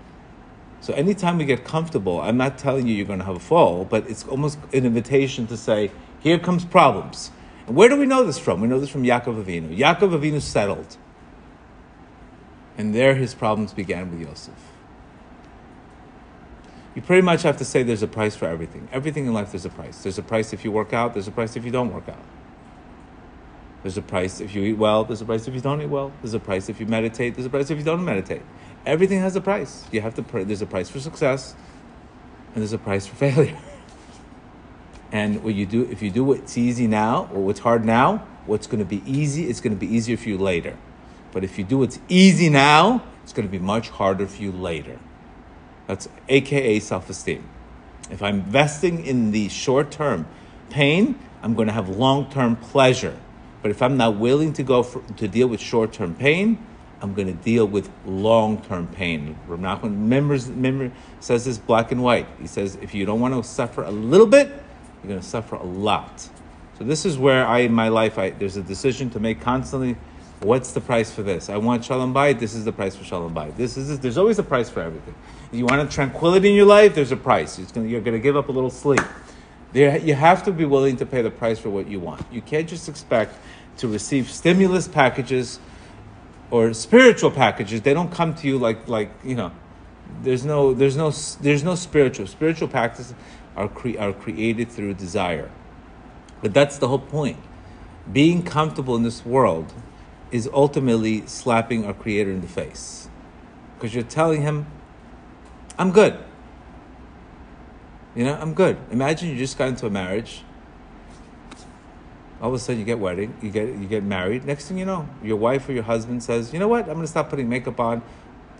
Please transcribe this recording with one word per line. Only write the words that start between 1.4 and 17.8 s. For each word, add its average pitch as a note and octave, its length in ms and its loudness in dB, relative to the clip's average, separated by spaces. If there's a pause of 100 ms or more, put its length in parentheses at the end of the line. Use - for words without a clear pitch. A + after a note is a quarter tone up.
get C3 200 0
comfortable, G#2+ 560 -2
I'm A2 160 0
not C3 200 0
telling C3 300 0
you A2+ 60 0
you're G2+ 140 -4
gonna F#2+ 160 -6
have F#2 120 -6
a E2+ 40 -10
fall, F#2+ 460 4
but A2 220 -2
it's A2 200 -10
almost C#3+ 320 -4 (140)
an C3 120 2
invitation B2+ 600 0
to A#2 100 -8
say, G#2+ 340 0 (280)
"Here E3+ 180 2
comes F3 260 0
problems." B2+ 680 2 (340)
And A#2 100 -4
where G#3 140 10
do C#4+ 80 4
we C#4+ 80 4
know C4 180 4
this E3+ 140 -2
from? F2+ 240 -2
We A2+ 60 2
know B2+ 120 2
this C#3+ 100 -4
from C3+ 140 -4
Yaakov A#2+ 400 0
Avinu. E2+ 320 -8
Yaakov E3+ 440 2
Avinu D3+ 200 -2
settled. - 580 -4 (1800)
And G#2+ 160 -4
there C3 220 4
his B2+ 180 -2
problems G#2+ 400 -2
began F2+ 380 -6
with E2 100 -10
Yosef. - 320 -16 (2500)
You - 60 -12
pretty F#3 200 4
much E3+ 220 4
have C#3+ 140 2
to C3 80 -6
say C3 180 2